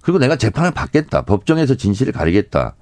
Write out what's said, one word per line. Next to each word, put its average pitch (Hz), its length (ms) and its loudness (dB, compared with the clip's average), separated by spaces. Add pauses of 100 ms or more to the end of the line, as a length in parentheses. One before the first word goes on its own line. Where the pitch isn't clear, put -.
그리고 180 180 0
내가 139 180 2
재판을 156 340 0
받겠다, - 520 -2
법정에서 135 520 0
진실을 104 380 -2
가리겠다 80 680 0